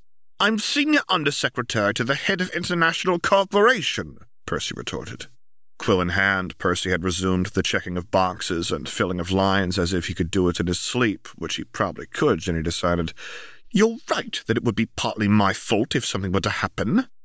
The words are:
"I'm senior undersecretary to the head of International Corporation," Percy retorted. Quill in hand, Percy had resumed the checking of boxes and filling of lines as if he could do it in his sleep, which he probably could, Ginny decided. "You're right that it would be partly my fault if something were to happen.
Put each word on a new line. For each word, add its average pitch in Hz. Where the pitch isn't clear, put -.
"I'm 214
senior 285
undersecretary 127
to 123
the 139
head 185
of 180
International 175
Corporation," 196
Percy -
retorted. -
Quill 95
in 87
hand, 95
Percy 90
had 85
resumed 92
the 95
checking 90
of 85
boxes 90
and 78
filling 90
of 87
lines 95
as 90
if 87
he 87
could 85
do 92
it 87
in 85
his 90
sleep, 117
which -
he -
probably -
could, 113
Ginny 82
decided. 85
"You're 226
right -
that 117
it -
would 113
be 113
partly 107
my 101
fault -
if 123
something 95
were 95
to 92
happen. 135